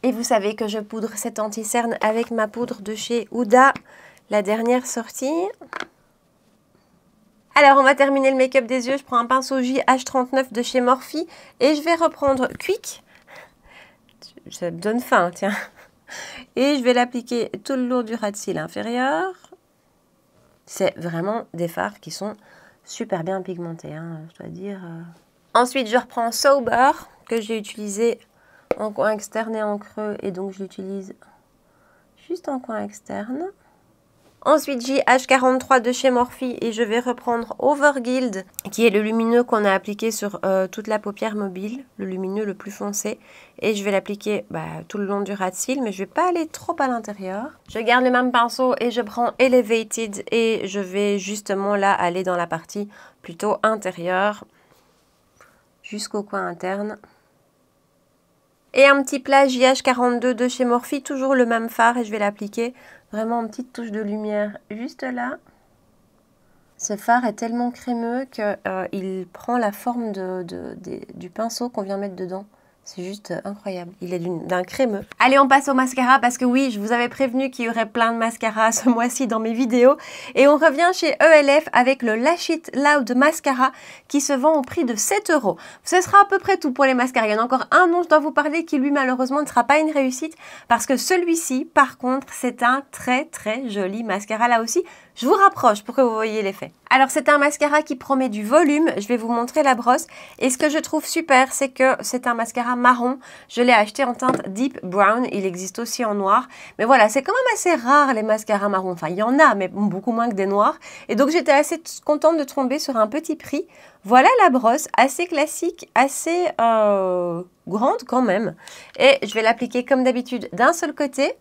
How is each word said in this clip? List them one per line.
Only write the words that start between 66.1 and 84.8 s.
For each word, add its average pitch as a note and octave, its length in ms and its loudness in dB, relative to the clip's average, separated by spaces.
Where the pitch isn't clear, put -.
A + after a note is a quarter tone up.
Ce - 180 -6
fard A#3+ 300 0
est G#3+ 80 -2
tellement A#3+ 380 -4
crémeux A#3+ 600 -6
que, G#3 240 -4
euh, F#3+ 240 -4
il F#3+ 420 -8
prend A#3+ 240 -4
la G#3+ 140 0
forme A#3 400 -6
de, F#3 320 -8
de, E3+ 360 -12
de, - 200 -12
du F3+ 160 -16
pinceau A#3 380 -6
qu'on A#3 120 -8
vient G3 160 -6
mettre G3 180 -8
dedans. F#3 300 -10
C'est - 180 -14
juste, G3+ 260 -14
euh, E3+ 160 -6
incroyable. F#3 460 -12
Il F3+ 140 -8
est F3 40 -4
d'une, E3+ 280 -6
d'un F3+ 160 -2
crémeux. G#3 380 -2
Allez, C4 180 6
on C#4 100 6
passe C#4 200 4
au C4+ 80 0
mascara B3+ 420 2
parce B3 220 0
que B3+ 60 -2
oui, B3+ 260 2
je G#3 80 -8
vous G#3+ 120 -4
avais A#3+ 160 0
prévenu C4 440 -2
qu'il B3 140 -6
y A3+ 40 -2
aurait A3+ 160 -2
plein A3+ 280 0
de A#3 40 -4
mascaras A3+ 540 0
ce A3+ 180 0
mois-ci A#3+ 380 0
dans A3 120 -2
mes A3 140 -4
vidéos. B3 420 6
Et C4+ 140 6
on D4 100 6
revient D#4+ 360 4
chez D#4+ 180 0
E - 140 2
L D4+ 360 8
F - 100 -12
avec B3+ 300 2
le A3 140 0
Lash D4+ 340 0
It D#4+ 240 -4
Loud C#4 420 2
Mascara C4 580 2
qui C#4+ 140 0
se C#4+ 120 0
vend C#4+ 200 4
au C#4+ 100 2
prix D#4+ 220 -2